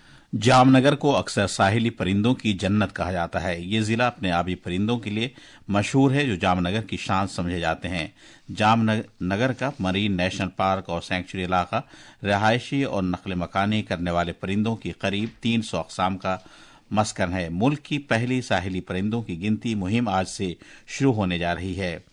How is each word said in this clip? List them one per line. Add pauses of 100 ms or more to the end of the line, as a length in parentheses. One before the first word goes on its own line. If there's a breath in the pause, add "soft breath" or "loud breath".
(340 loud breath)
जामनगर
को
अक्सर
साहिली
परिंदों
की
जन्नत
कहा
जाता
है।
ये
जिला
अपने
आबी
परिंदों
के
लिए (380 loud breath)
मशहूर
है,
जो
जामनगर
की
शान
समझे
जाते
हैं। (380 loud breath)
जामनगर
का (100)
मरीन
नेशनल
पार्क
और
सेंचुरी
इलाका (400 loud breath)
रहायशी
और
नस्ल
मकानी
करने
वाले
परिंदों
की (100)
करीब (120)
तीन
सौ
अक़साम
का (520 loud breath)
मस्कन
है।
मुल्क
की
पहली
साहिली
परिंदों
की
गिनती
मुहिम
आज
से (320 loud breath)
शुरू
होने
जा
रही
है।